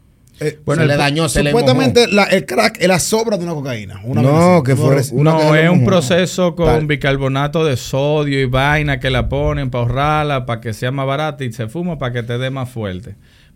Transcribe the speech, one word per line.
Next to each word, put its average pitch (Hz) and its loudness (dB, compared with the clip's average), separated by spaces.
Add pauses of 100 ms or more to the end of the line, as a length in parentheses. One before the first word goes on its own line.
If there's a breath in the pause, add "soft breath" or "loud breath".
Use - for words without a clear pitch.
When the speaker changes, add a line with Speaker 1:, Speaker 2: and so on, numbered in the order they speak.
(400)
Speaker 1:
Eh, 147 -6
Speaker 2:
Bueno, 151 0
Speaker 3:
se - 4
Speaker 2:
el 147 4
Speaker 3:
le 143 2
dañó, 147 0
se 147 0
le 147 0
mojó. 233 2
Speaker 1:
supuestamente 247 2
la, 196 4
el 180 0
crack 208 -2
es 175 2
la 180 2
sobra 220 -2
de 170 -6
una 170 -6
cocaína. 107 -8
Una 110 -2
Speaker 3:
No, 131 4
Speaker 1:
vaina 175 6
así. 156 2
Speaker 3:
que 131 2
Speaker 1:
Una 113 2
Speaker 3:
fue 131 4
Speaker 1:
rec- 135 0
Speaker 3:
una 147 4
Speaker 2:
No, 160 2
Speaker 3:
que 156 4
se 156 4
le 156 4
Speaker 2:
es 165 4
un 180 4
Speaker 3:
mojó. 123 4
Speaker 2:
proceso 175 0
con 170 0
Speaker 3:
Tal. 156 2
Speaker 2:
bicarbonato 143 -2
de 143 0
sodio 143 -2
y 131 2
vaina 139 0
que 131 -2
la 123 0
ponen 143 -2
pa' 123 -4
ahorrarla, 139 0
pa' 117 -6
que 113 -8
sea 123 -4
más 135 -4
barata 139 -4
y 123 -6
se 110 -8
fuma 170 -6
pa' 131 -6
que 120 -4
te 120 -6
dé 131 -4
más 131 -8
fuerte. 95 -8 (400 soft breath)